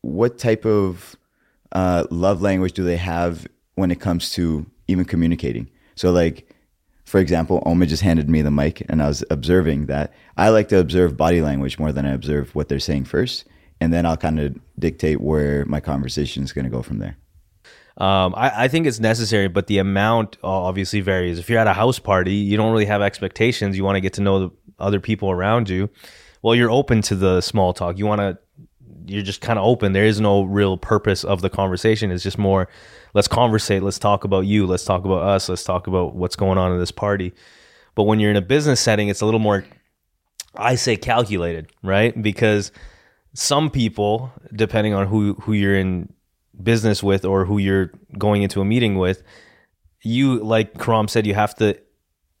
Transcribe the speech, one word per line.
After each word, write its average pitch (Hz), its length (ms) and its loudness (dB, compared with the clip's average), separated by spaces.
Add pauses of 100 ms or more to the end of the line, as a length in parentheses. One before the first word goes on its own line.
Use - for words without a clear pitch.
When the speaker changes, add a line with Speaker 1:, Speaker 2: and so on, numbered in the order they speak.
Speaker 1:
what 104 360 -2
type 113 280 0
of, 98 500 0 (560)
uh, 90 400 2
love 90 300 0
language 92 320 0
do 92 100 -4
they 87 140 0
have 85 500 -4 (280)
when 95 140 0
it 87 120 -2
comes 87 300 -2
to 80 340 -2 (240)
even 90 160 0
communicating? 80 640 -2 (260)
So, 90 160 2
like, 85 420 0 (520)
for 98 140 2
example, 82 460 2
Oma 87 200 4
just 78 180 -2
handed 80 260 2
me 78 120 4
the 73 100 2
mic 73 380 0
and 78 120 0
I 71 60 2
was 76 240 -2
observing 76 540 2
that. 71 280 -4 (220)
I 95 140 4
like 110 200 4
to 98 100 6
observe 85 360 2
body 82 260 2
language 67 380 -2
more 76 140 -2
than 69 120 -4
I 69 60 -2
observe 67 420 -4
what 76 140 -4
they're 69 120 -2
saying 67 260 -2
first. - 400 -2 (340)
And 82 140 2
then 85 120 2
I'll 80 120 0
kinda 76 360 -2 (240)
dictate 78 440 -2
where 71 440 0
my 73 140 -4
conversation 69 640 -4
is 64 80 -8
gonna 65 180 -6
go 60 120 -6
from 57 180 -8
there. 50 160 -10 (840)
Speaker 2:
Um, 95 380 2
I, 117 300 0
I - 20 2
think 160 200 0
it's 113 120 -2
necessary, 110 480 0
but 92 200 -2
the 101 100 2
amount, 101 680 0
uh, - 40 -6
obviously 95 520 -2
varies. 90 400 -2
If 85 100 -10
you're 117 100 2
at 110 80 4
a 95 60 4
house 113 240 0
party, 95 360 0
you 104 240 0
don't 110 160 2
really 107 120 2
have 104 160 0
expectations. 101 760 -2
You 95 80 -2
wanna 98 160 0
get 95 120 -4
to 101 80 -6
know 98 180 2
the 92 100 -2 (300)
other 101 200 0
people 98 320 -2
around 101 380 0
you. 95 200 -2 (540)
Well, 113 100 2
you're 120 160 4
open 120 320 2
to 101 140 -2
the 92 260 2
small 92 320 0
talk. 90 240 -6
You 101 80 -4
wanna, 101 320 -2 (720)
you're 101 160 -6
just 98 180 -8
kinda 113 180 -2
open. 104 340 2
There 101 120 2
is 107 160 2
no 101 220 4
real 98 340 0
purpose 101 460 -2
of 95 180 -2
the 95 80 -2
conversation. 98 640 -2
It's 87 120 -6
just 98 140 -6
more, 95 300 2 (480)
"Let's 104 120 4
conversate. 110 540 2
Let's 98 160 -4
talk 104 260 0
about 98 180 0
you. 98 260 2
Let's 90 180 -2
talk 92 180 -2
about 98 200 0
us. 98 260 0
Let's 90 140 -6
talk 90 240 -4
about 90 260 -2
what's 90 220 -4
going 95 240 0
on 92 120 0
in 90 60 0
this 87 140 -4
party." 101 420 -4 (600)
But 107 80 2
when 110 160 2
you're 104 100 2
in 104 80 2
a 98 40 2
business 135 380 2
setting, 107 280 0
it's 101 140 -4
a 107 40 0
little 110 140 2
more, 101 260 0 (880)
I 123 200 0
say, 120 200 0
calculated, 95 720 -2 (140)
right? 107 400 0
Because 104 500 0 (600)
some 147 380 0
people, 113 600 -2 (220)
depending 107 400 0
on 98 140 0
who, 101 340 2
who 110 120 -2
you're 98 220 2
in 92 380 -2 (480)
business 110 400 2
with 98 240 0
or 95 200 2
who 104 120 0
you're 98 340 0 (260)
going 101 260 0
into 98 180 -2
a 98 40 0
meeting 110 300 0
with, 92 280 0 (800)
you, 127 400 2
like 110 340 0
Karam 110 300 0
said, 110 180 0
you 101 80 0
have 104 220 0
to 104 220 0 (640)